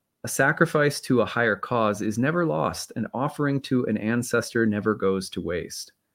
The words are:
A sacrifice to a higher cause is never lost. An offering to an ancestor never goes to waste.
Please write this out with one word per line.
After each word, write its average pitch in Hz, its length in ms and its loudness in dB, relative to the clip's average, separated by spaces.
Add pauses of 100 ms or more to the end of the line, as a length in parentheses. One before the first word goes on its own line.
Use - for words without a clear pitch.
(240)
A 113 60 -8
sacrifice 147 720 2
to 123 180 2
a 104 60 4
higher 113 320 0
cause 107 440 0
is 107 160 -2
never 165 280 0
lost. 151 500 -2
An 110 180 -4
offering 139 500 -2
to 123 240 0
an 107 100 0
ancestor 117 680 0
never 104 300 2
goes 95 360 0
to 90 100 -6
waste. 85 500 -6 (240)